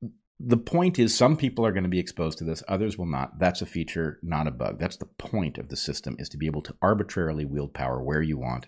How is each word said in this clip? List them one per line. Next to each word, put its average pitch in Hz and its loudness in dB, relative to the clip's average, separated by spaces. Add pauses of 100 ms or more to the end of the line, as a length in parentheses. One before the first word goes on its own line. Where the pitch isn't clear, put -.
(400)
the 120 4
point 175 2
is 113 6
some 135 6
people 120 2
are 110 4
gonna 92 2
be 90 2
exposed 82 -2
to - -8
this, 80 -4
others 101 0
will 90 -4
not. 69 -4
That's 90 2
a - -4
feature, 80 -4
not 78 0
a 71 0
bug. 60 -4
That's - -2
the - -10
point - -4
of - -10
the 69 -8
system, - -6
is - -10
to - -12
be 73 -2
able 76 -2
to - -14
arbitrarily 90 2
wield 71 -4
power 64 -2
where 73 2
you 78 0
want 62 -4